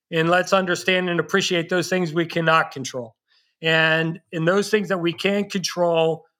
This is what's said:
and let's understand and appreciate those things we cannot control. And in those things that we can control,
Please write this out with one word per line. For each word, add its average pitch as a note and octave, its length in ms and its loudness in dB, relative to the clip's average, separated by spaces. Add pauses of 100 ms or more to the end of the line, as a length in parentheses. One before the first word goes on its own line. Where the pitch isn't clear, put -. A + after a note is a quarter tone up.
(120)
and E3 180 2
let's F3+ 240 4
understand F#3 560 0
and E3+ 100 0
appreciate E3+ 500 -2
those F3 180 0
things F3+ 240 -2
we E3 140 0
cannot D#3+ 460 2
control. B2+ 440 -10 (460)
And D#3+ 580 2 (120)
in D#3+ 140 -4
those G3+ 260 2
things G#3 180 0
that F#3+ 80 0
we E3+ 160 -2
can G3+ 360 -2
control, E3 760 0 (140)